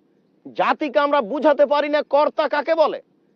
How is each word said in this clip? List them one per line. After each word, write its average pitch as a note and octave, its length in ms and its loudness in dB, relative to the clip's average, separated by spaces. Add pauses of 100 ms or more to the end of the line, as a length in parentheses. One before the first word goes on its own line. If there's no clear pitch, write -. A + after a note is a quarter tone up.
(540)
জাতিকে B3 460 -2
আমরা C#4+ 220 2
বুঝাতে C#4+ 440 2
পারি D4 240 -2
না D4 120 0
কর্তা D4 480 0
কাকে D4 260 -2
বলে, C4+ 260 0 (340)